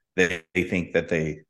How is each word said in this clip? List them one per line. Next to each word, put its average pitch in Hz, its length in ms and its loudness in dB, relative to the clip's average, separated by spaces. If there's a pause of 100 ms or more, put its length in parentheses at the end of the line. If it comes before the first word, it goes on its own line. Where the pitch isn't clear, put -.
(160)
they, 87 280 2 (100)
they 90 100 2
think 85 300 -4
that 82 160 0
they 80 400 -2